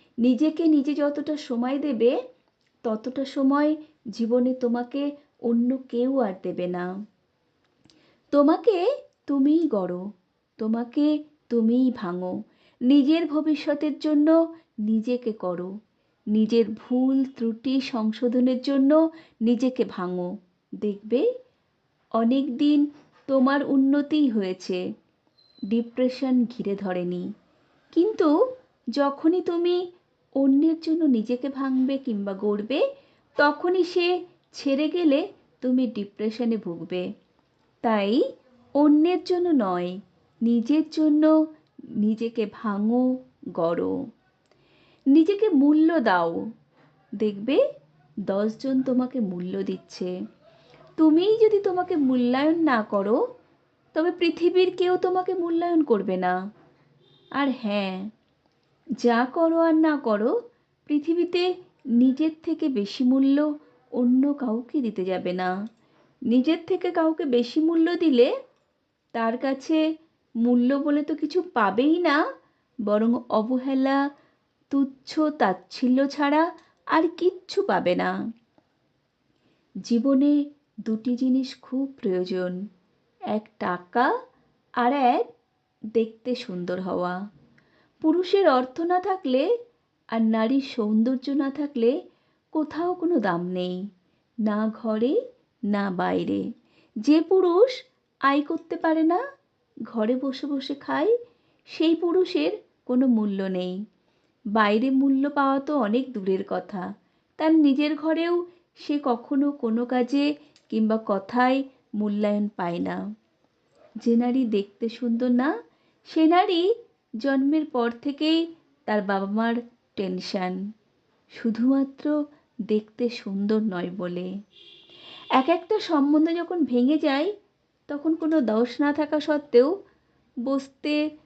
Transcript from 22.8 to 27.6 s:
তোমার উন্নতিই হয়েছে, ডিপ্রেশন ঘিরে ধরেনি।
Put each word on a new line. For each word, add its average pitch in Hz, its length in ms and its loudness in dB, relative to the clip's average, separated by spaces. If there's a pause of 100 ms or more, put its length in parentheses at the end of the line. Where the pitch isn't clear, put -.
তোমার 269 380 2
উন্নতিই 285 640 2
হয়েছে, 185 640 -4 (720)
ডিপ্রেশন 247 800 0
ঘিরে 202 320 -4
ধরেনি। 180 560 -6 (600)